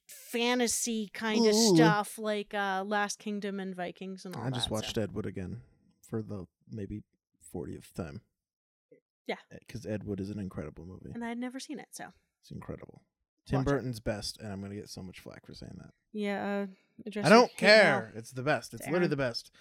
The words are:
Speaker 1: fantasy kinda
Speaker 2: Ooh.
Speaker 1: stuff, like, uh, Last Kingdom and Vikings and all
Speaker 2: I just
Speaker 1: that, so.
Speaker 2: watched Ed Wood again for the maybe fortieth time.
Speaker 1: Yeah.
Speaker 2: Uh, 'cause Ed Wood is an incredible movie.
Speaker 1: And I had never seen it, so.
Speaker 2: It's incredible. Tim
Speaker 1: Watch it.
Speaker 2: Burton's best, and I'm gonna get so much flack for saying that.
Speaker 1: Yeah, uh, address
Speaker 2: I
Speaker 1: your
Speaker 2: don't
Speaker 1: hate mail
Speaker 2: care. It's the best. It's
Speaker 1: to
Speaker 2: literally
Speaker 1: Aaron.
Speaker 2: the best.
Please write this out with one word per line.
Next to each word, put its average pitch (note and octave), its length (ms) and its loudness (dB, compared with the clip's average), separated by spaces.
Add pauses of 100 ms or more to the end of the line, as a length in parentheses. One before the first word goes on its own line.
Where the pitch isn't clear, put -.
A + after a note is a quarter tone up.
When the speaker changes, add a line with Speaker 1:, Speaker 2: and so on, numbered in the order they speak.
Speaker 1:
fantasy A#3 1080 0
kinda A3 360 4
Speaker 2:
Ooh. G#3+ 260 8
Speaker 1:
stuff, F3+ 440 6
like, G#3+ 340 -4
uh, G3 320 -2
Last G3+ 340 0
Kingdom G3+ 400 -6
and F#3+ 140 -8
Vikings F3+ 520 -8
and F3 100 -12
all - 80 -8
Speaker 2:
I B2+ 60 -2
just B2 160 -2
Speaker 1:
that, - 40 -6
so. A2 40 -2
Speaker 2:
watched G#2+ 240 -4
Ed G#2 160 0
Wood G#2 120 -4
again F#2+ 360 -8 (400)
for A2 200 -6
the G2+ 240 -10 (240)
maybe G#2 320 -8 (400)
fortieth - 520 -10
time. D#2 280 -10 (1040)
Speaker 1:
Yeah. A3+ 120 -6 (160)
Speaker 2:
Uh, - 40 -14 (100)
'cause - 180 -12
Ed G2+ 180 -4
Wood G2+ 160 -4
is G2 120 -6
an G#2 80 -6
incredible E2+ 460 -8
movie. - 280 -14
Speaker 1:
And A#3 100 -8
I A#3 60 -6
had A#3 80 -8
never B3 220 -8
seen C#4+ 200 -10
it, - 120 -16
so. - 200 -14 (300)
Speaker 2:
It's - 100 -20
incredible. - 520 -14 (420)
Tim C3+ 140 0
Speaker 1:
Watch C3 80 0
it. - 20 2
Speaker 2:
Burton's B2+ 300 -2
best, G#2+ 400 -6
and G#2+ 120 -10
I'm G2 100 -8
gonna G2+ 140 -10
get - 140 -12
so G2 140 -14
much F2+ 160 -16
flack - 260 -18
for - 80 -18
saying - 240 -14
that. - 160 -18 (180)
Speaker 1:
Yeah, G3+ 560 -2
uh, F#3+ 60 -16 (320)
address G3+ 200 -4
Speaker 2:
I D3+ 40 6
Speaker 1:
your G#3+ 120 12
Speaker 2:
don't A#3 100 4
Speaker 1:
hate - 100 -10
mail G3+ 80 6 (320)
Speaker 2:
care. A2 140 -10
It's A2+ 160 -12
the B2+ 120 -6
best. A#2+ 300 -2
It's A2+ 100 -10
Speaker 1:
to - 60 -6
Speaker 2:
literally F3 140 4
Speaker 1:
Aaron. E3 80 4
Speaker 2:
the D3 60 2
best. B2+ 440 -4